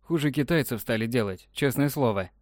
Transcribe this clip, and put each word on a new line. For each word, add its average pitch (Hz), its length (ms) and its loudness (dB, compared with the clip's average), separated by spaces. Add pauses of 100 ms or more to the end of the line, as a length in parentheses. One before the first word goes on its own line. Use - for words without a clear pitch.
Хуже 151 320 0
китайцев 139 480 0
стали 113 260 -2
делать, 110 460 -2
честное 139 360 0
слово. 110 420 0 (120)